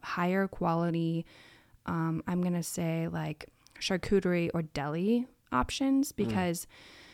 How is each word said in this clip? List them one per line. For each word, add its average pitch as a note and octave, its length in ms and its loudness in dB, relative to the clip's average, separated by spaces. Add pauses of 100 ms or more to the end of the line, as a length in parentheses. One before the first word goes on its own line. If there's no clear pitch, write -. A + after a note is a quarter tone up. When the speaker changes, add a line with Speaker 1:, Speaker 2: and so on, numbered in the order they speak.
Speaker 1:
higher F#3 460 0
quality, E3 800 0 (600)
um, E3 400 0
I'm F3+ 160 0
gonna F3 200 0
say, E3 440 -2
like, D#3+ 440 -6 (300)
charcuterie F3 720 2
or E3+ 100 0
deli E3+ 640 -2 (260)
options C4+ 580 2
Speaker 2:
Mm. - 60 -12
Speaker 1:
because, F#3 500 0 (480)